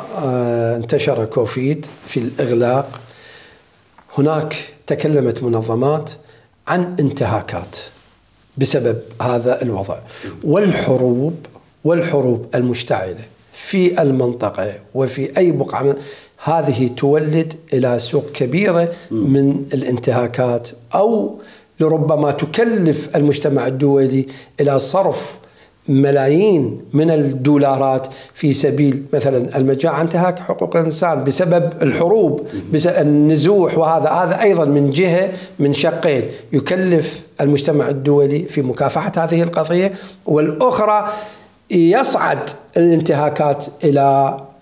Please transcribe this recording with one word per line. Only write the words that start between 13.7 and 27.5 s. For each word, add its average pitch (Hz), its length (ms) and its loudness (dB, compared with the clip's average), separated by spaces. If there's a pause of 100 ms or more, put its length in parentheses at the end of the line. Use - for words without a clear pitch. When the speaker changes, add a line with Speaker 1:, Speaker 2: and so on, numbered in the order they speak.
Speaker 1:
المنطقة 123 720 -2 (220)
وفي 135 420 -4
أي 180 140 4
بقعة 139 320 -2
من، 139 120 2 (480)
هذه 139 440 0
تولد 151 680 0 (200)
إلى 123 260 0
سوق - 340 -4
كبيرة 170 580 0 (200)
Speaker 2:
مم. 113 220 0
Speaker 1:
من 139 400 2
الانتهاكات، 123 960 -2 (260)
أو 202 440 0 (400)
لربما 151 520 2
تكلف 196 840 0
المجتمع 143 520 0
الدولي 135 600 2 (320)
إلى 139 200 2
صرف 175 540 -2 (540)
ملايين 139 920 2 (120)
من 156 180 4
الدولارات 135 960 2 (260)